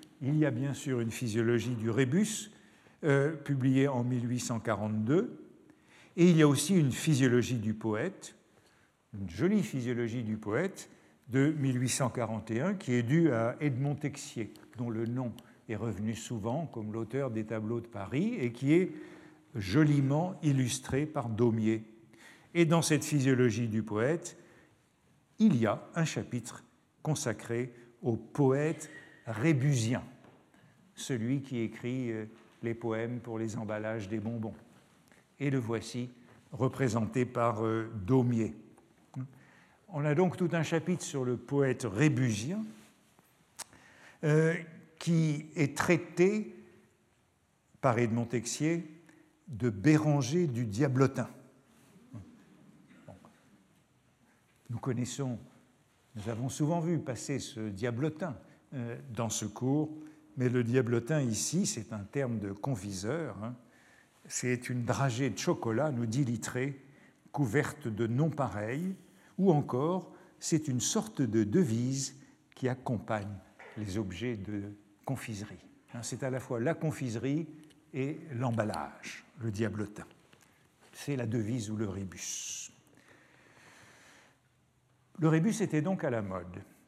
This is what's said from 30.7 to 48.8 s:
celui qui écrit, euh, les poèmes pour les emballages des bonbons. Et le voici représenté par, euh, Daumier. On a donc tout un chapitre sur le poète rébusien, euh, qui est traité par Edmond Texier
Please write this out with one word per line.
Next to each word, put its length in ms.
celui 480
qui 160
écrit, 520
euh, 140
les 120
poèmes 460
pour 180
les 180
emballages 520
des 100
bonbons. 360
Et 120
le 80
voici 520
représenté 760
par, 400
euh, 260
Daumier. 500
On 160
a 100
donc 220
tout 160
un 100
chapitre 420
sur 200
le 120
poète 480
rébusien, 800
euh, 300
qui 560
est 220
traité 800
par 180
Edmond 280
Texier 760